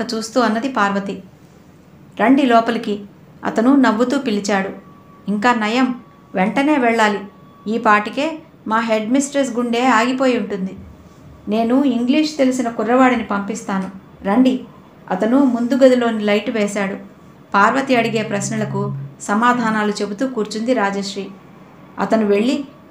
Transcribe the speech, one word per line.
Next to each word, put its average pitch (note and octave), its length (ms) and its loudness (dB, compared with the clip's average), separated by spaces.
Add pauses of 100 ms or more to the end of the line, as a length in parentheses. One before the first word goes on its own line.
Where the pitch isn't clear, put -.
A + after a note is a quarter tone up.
(160)
చూస్తూ A3 260 -2
అన్నది A3+ 280 0
పార్వతి. G3 540 -2 (1000)
"రండి C4+ 200 4
లోపలికి," A#3 640 0 (380)
అతను B3 320 2
నవ్వుతూ B3 420 2
పిలిచాడు. G3+ 520 -2 (580)
"ఇంకా G#3 260 0
నయం, A#3 480 0 (340)
వెంటనే C#4 420 2
వెళ్ళాలి. A3+ 420 2 (480)
ఈ A3 100 -2
పాటికే A3+ 600 0 (280)
మా A3 120 0
హెడ్ A3 320 -2
మిస్ట్రెస్ C4+ 400 0
గుండె A#3+ 340 -2
ఆగిపోయి B3+ 520 2
ఉంటుంది." F#3+ 380 -6 (720)
"నేను A3+ 360 2
ఇంగ్లీష్ C4 540 0
తెలిసిన B3+ 320 0
కుర్రవాడిని A#3 540 2
పంపిస్తాను, G3 680 -6 (320)
రండి." A#3+ 400 2 (480)
అతను A3 320 2
ముందు A#3+ 320 2
గదిలోని A#3+ 480 4
లైట్ G#3 260 0
వేశాడు. G3+ 460 -2 (580)
పార్వతి B3 420 2
అడిగే A3 280 0
ప్రశ్నలకు G3+ 720 -4 (240)
సమాధానాలు A3 720 0
చెబుతూ G3+ 360 -4
కూర్చుంది A3 460 -4
రాజశ్రీ. G3 540 -4 (720)
అతను A3 260 0
వెళ్ళి A#3+ 400 0 (260)